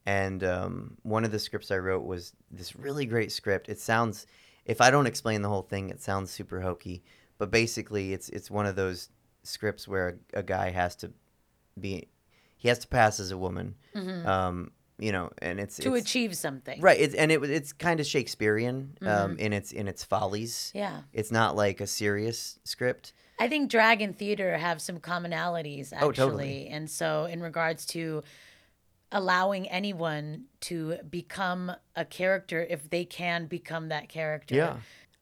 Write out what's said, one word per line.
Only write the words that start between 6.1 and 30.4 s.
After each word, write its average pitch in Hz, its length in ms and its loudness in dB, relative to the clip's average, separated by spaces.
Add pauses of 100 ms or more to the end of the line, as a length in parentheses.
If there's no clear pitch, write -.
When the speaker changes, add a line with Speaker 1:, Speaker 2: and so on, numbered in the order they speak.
Speaker 1:
super 92 300 -8
hokey. 90 420 -4 (360)
But 101 120 -2
basically, 110 600 0
it's, - 160 -6
it's - 220 -10
one 104 160 0
of 95 100 -2
those 92 320 -2 (340)
scripts - 460 -6
where 92 300 -2 (160)
a, 104 60 -2
a - 20 -4
guy 95 280 0
has 90 260 0
to 90 160 -12 (680)
be, 95 280 -6 (480)
he - 120 0
has 120 120 4
to - 80 -14
pass 110 320 6
as 92 100 -4
a 92 80 -6
woman. 92 360 -4 (200)
Speaker 2:
Mm-hmm. 185 340 -6
Speaker 1:
Um, 90 420 0 (280)
you 107 140 -2
know, 90 180 -2 (120)
and 90 180 -4
it's 101 180 -8
Speaker 2:
To 262 160 0
Speaker 1:
it's 240 140 0
Speaker 2:
achieve 226 280 0
something. 139 440 -8
Speaker 1:
Right. 165 180 10
It's, 139 160 6
and 156 160 6
it, 151 140 6
it's 143 300 0
kind 165 260 2
of 143 60 0
Shakespearean, 123 960 0
um, 95 60 -2
Speaker 2:
Mm-hmm. 98 320 2
Speaker 1:
in 104 120 0
its, 101 200 -4
in 101 160 -4
its - 160 -8
follies. 104 680 -2
Speaker 2:
Yeah. 202 260 -6 (120)
Speaker 1:
It's 110 180 -4
not, 113 240 4
like, 101 280 2
a 98 40 -6
serious 107 800 -2
script. - 480 -4 (260)
Speaker 2:
I 240 100 2
think 285 220 0
drag 220 300 6
and 196 160 -4
theater 202 400 0
have 160 240 -2
some 175 180 -8
commonalities, 165 920 -4
actually. 147 160 4
Speaker 1:
Oh, 135 40 2
totally. 139 560 0
Speaker 2:
And 151 220 -8
so 156 360 -2
in 170 160 -6
regards 165 440 -2
to 160 360 -4 (880)
allowing 185 560 2
anyone 165 800 -4 (160)